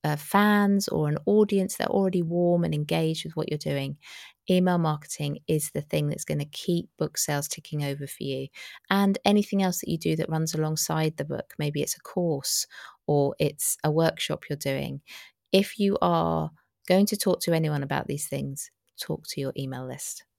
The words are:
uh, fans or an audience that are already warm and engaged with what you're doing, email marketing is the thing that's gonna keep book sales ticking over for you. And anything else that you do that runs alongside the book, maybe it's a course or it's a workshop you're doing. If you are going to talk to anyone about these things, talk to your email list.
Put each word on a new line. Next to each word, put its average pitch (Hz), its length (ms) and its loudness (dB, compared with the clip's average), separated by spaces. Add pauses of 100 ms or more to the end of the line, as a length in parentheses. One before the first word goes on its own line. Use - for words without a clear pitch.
uh, 151 120 0
fans 202 720 4
or 156 200 0
an 151 180 0
audience 202 500 4
that - 120 -2
are - 60 0
already 190 280 2
warm 175 420 2
and 160 100 0
engaged 160 500 0
with 160 100 -10
what 160 140 -4
you're 147 100 -4
doing, 143 380 -4 (520)
email 180 300 4
marketing 151 680 -2
is 156 260 0
the 147 100 -4
thing 147 260 0
that's 147 160 -4
gonna 147 220 -4
keep 170 500 -2
book - 220 -4
sales 143 300 -2
ticking 151 360 -6
over 139 220 -6
for - 160 -12
you. 135 240 -4 (420)
And 196 360 4
anything 202 380 4
else 185 180 0
that - 100 -6
you 165 80 0
do 160 180 0
that 156 140 -4
runs 160 240 -2
alongside 156 600 0
the 156 80 -6
book, - 340 -8
maybe 147 240 -2
it's - 140 -4
a - 40 -20
course - 640 -2 (400)
or 143 320 4
it's - 460 -2
a 151 60 4
workshop 160 580 0
you're 147 80 -4
doing. 139 460 -4 (500)
If - 260 4
you 196 220 2
are 165 520 2 (340)
going 190 200 6
to 202 100 -2
talk 185 240 2
to 170 120 0
anyone 151 300 2
about 143 240 -4
these - 220 -6
things, 139 420 -6 (280)
talk 156 320 -8
to - 100 -8
your 135 180 -4
email 131 280 -8
list. - 380 -10 (140)